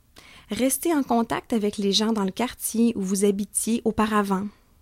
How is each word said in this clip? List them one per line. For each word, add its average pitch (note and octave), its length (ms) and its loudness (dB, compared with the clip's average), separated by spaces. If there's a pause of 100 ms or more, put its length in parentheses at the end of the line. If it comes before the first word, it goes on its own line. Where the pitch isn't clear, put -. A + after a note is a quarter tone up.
(500)
Restez C4+ 440 0
en C#4+ 80 2
contact - 500 0
avec G#3 240 0
les G3 160 0
gens G#3+ 220 2
dans G#3 100 0
le F#3+ 60 0
quartier A#3 680 -2
où G3+ 60 -4
vous G3 240 0
habitiez G#3 580 -2
auparavant. G#3 640 0 (360)